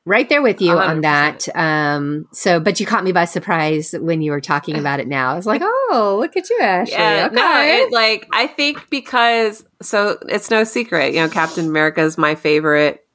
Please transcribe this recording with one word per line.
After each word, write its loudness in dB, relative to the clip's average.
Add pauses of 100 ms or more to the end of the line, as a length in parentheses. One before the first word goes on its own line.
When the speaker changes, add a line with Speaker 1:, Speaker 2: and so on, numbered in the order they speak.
Speaker 1:
right 0
there 2
with 2
you 4
Speaker 2:
A 4
Speaker 1:
on 2
Speaker 2:
hundred -2
percent. 0
Speaker 1:
that. 0
Um, -6
so, 0
but 0
you -2
caught 0
me 0
by 2
surprise -2
when -2
you -2
were -2
talking -2
about -2
it -6
now. 0
I -2
was -6
like, 0
"Oh, 0
look -4
at -4
you, 0
Ashley." 0
Speaker 2:
Yeah, 0
no, 2
Speaker 1:
Okay. 4
Speaker 2:
it, 0
like, 0
I 0
think -4
because, 0 (160)
so -2 (100)
it's -2
no 4
secret, -2
you 0
know, 2
Captain -2
America 0
is 0
my 2
favorite, 2